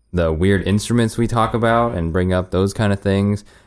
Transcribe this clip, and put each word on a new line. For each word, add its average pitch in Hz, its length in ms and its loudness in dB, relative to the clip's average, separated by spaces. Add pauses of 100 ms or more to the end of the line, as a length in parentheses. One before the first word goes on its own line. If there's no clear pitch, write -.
(120)
the 82 220 0
weird 92 340 2
instruments 113 500 0
we 117 100 0
talk 110 260 -2
about 117 420 0
and 82 180 -2
bring 90 200 0
up 90 180 -2
those 95 220 0
kind 104 200 0
of 98 60 -4
things. 101 440 -2 (240)